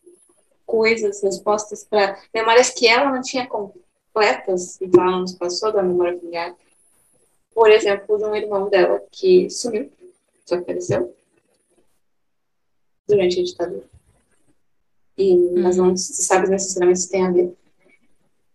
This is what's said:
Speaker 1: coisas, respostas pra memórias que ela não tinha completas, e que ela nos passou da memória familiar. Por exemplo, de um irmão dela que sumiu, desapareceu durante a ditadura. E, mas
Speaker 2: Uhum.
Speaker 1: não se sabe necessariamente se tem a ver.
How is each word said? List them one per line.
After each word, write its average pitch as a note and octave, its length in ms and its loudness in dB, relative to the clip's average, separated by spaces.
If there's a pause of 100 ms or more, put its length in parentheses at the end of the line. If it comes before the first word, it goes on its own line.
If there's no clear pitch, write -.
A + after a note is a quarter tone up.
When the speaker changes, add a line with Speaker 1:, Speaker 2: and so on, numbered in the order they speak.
(680)
Speaker 1:
coisas, A3 560 -2
respostas G#3 600 -4
pra G3+ 360 -2 (140)
memórias A#3 340 4
que - 180 0
ela B3+ 240 4
não B3+ 120 -4
tinha B3+ 240 -6
completas, G3+ 1300 -4
e F#3+ 80 -8
que F3+ 120 6
ela F3+ 200 0
nos F#3 120 -6
passou F3+ 400 -4
da G3+ 100 0
memória F3 360 -2
familiar. F3 360 -10 (1000)
Por A3 160 6
exemplo, G#3 480 2
de G#3 60 -4
um G#3+ 120 -4
irmão G3+ 320 -4
dela G3 420 2
que F#3 380 2
sumiu, A#3+ 420 -8 (540)
desapareceu F3+ 720 -6 (1900)
durante F3+ 320 2
a F3+ 40 -2
ditadura. F3+ 400 -8 (1300)
E, F#3 180 2 (240)
mas F#3 200 2
Speaker 2:
Uhum. F#3 80 4
Speaker 1:
não F#3 100 2
se - 260 -8
sabe F#3 260 2
necessariamente F3+ 520 0
se - 100 -8
tem F#3 160 0
a F#3 40 -2
ver. F3+ 260 0 (1000)